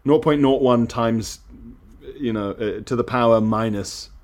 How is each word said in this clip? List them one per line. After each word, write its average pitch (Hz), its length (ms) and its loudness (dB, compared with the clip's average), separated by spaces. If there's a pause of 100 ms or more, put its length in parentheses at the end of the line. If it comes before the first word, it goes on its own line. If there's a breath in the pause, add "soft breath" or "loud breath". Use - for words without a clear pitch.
nought 151 180 4
point 147 180 2
nought 135 220 4
one 120 240 4
times, 113 540 -2 (760)
you 131 160 -4
know, 104 200 -4
uh, 104 300 -6
to 127 120 -8
the 117 80 0
power 117 380 2
minus 110 720 -4 (140)